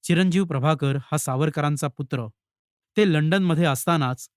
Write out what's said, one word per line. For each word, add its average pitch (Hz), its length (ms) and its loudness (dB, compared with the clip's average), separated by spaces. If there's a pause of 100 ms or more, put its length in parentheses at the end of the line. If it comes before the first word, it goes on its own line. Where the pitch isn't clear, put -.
चिरंजीव 180 400 2
प्रभाकर 143 580 0
हा - 140 -6
सावरकरांचा 147 720 -2
पुत्र. 131 380 -8 (720)
ते 208 160 4
लंडनमध्ये 165 520 2
असतानाच 139 720 -2